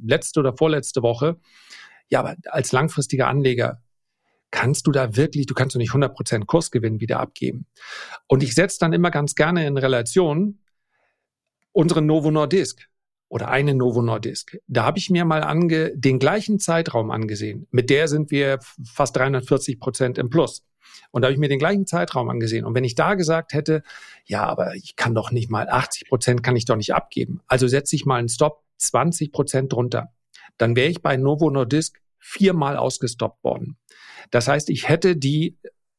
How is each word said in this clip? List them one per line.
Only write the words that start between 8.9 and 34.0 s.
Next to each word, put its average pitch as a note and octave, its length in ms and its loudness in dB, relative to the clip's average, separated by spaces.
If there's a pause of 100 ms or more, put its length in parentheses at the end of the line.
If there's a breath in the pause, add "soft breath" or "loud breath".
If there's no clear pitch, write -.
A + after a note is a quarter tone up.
immer F3 180 2
ganz D3 240 -2
gerne D#3+ 320 2
in C#3 120 -2
Relation D3 800 0 (1120)
unsere D#3+ 300 4
Novo D#3 280 4
Nordisk D3+ 580 0 (400)
oder A2 200 -6
eine C#3 260 2
Novo B2 260 2
Nordisk. A2+ 580 -4 (100)
Da A#2+ 160 2
hab D#3 120 0
ich G3 140 -4
mir F3 140 2
mal D#3 180 2
ange-, D#3+ 540 0
den C3 240 2
gleichen G3+ 400 0
Zeitraum D#3+ 500 0
angesehen. G#2+ 600 -6
Mit A#2+ 200 2
der D3 160 4
sind D3+ 240 -2
wir C#3 280 0
f-, - 260 -20
fast C3+ 320 -2
dreihundertvierzig C3 640 0
Prozent B2+ 380 -2
im B2 120 -2
Plus. D3 340 0 (460 soft breath)
Und A#2+ 120 -2
da B2+ 60 4
hab C#3+ 40 2
ich C#3+ 80 -2
mir D3 80 2
den C#3 100 4
gleichen F#3+ 280 2
Zeitraum E3 420 -2
angesehen. A2+ 380 -2
Und A2+ 80 -2
wenn B2+ 100 2
ich A#2 100 -2
da E3 200 2
gesagt E3 400 -2
hätte, D3+ 280 0 (440 loud breath)
„Ja, G#2 180 -2
aber - 320 -4
ich - 180 -20
kann A#2 200 -2
doch A2 160 -4
nicht A#2 200 -4
mal A2 200 -4
achtzig - 360 -4
Prozent B2 360 0
kann B2 120 2
ich A#2 120 -2
doch A#2 100 2
nicht - 180 -2
abgeben. - 520 -4
Also B2+ 200 2
setz C3+ 280 0
ich C#3+ 100 -2
mal C3 140 0
einen A#2 100 -2
Stop, D3+ 340 0 (140)
zwanzig D3 560 0
Prozent C3+ 400 -2
drunter“, A#2+ 400 -2 (460 soft breath)
dann A#2 180 2
wär C3 120 4
ich E3 140 -6
bei C#3+ 140 0
Novo D3 340 2
Nordisk C#3 500 0 (200)
viermal D#3+ 560 0
ausgestoppt A#2+ 680 -4
worden. - 320 -4 (540 loud breath)